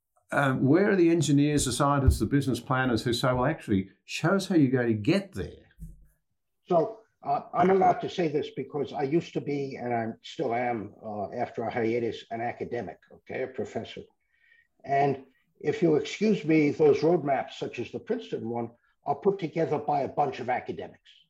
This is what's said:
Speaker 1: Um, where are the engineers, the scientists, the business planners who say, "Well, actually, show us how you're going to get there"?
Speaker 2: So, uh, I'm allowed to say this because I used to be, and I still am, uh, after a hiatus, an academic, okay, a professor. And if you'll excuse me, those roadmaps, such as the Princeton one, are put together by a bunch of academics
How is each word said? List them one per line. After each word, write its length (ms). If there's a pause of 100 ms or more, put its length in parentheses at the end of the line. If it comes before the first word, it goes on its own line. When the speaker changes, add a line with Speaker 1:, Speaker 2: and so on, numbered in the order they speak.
(320)
Speaker 1:
Um, 320
where 260
are 60
the 140
engineers, 540
the 80
scientists, 460
the 80
business 340
planners 440
who 80
say, 200
"Well, 120
actually, 460 (140)
show 260
us 180
how 80
you're 140
going 180
to 60
get 380
there"? 380 (960)
Speaker 2:
So, 320 (240)
uh, 200 (100)
I'm 180
allowed 300
to 80
say 200
this 280
because 360
I 120
used 300
to 60
be, 400
and 140
I 120 (160)
still 320
am, 400 (100)
uh, 280
after 300
a 100
hiatus, 580
an 100
academic, 580 (140)
okay, 300
a 40
professor. 560 (840)
And 400 (360)
if 220
you'll 140
excuse 480
me, 260
those 300
roadmaps, 520
such 260
as 120
the 100
Princeton 480
one, 220 (360)
are 80
put 240
together 400
by 220
a 80
bunch 320
of 80
academics 640 (200)